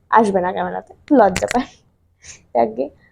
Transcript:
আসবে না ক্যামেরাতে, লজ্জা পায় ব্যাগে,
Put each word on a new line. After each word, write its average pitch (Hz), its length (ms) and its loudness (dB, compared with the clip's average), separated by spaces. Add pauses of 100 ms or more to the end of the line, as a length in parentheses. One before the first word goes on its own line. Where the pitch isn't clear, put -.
(100)
আসবে 202 300 2
না 180 120 -4
ক্যামেরাতে, 180 400 -8 (260)
লজ্জা 196 340 2
পায় 254 160 -2 (840)
ব্যাগে, 233 320 -2 (260)